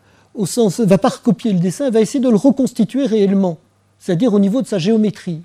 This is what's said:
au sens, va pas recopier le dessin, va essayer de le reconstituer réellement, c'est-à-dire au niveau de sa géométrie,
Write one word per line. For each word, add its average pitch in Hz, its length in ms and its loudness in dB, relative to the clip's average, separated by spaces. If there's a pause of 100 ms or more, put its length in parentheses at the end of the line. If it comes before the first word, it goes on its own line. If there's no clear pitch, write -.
(340)
au 214 120 -4
sens, 214 340 -2
va 196 180 4
pas 254 120 2
recopier - 420 -2
le 185 80 0
dessin, 190 300 -2
va 220 100 2
essayer 233 240 0
de 254 60 2
le 220 80 4
reconstituer 254 680 0
réellement, 196 520 0 (420)
c'est-à-dire 196 340 0
au 208 60 4
niveau 202 220 0
de 190 60 -6
sa 208 100 -4
géométrie, 185 680 -2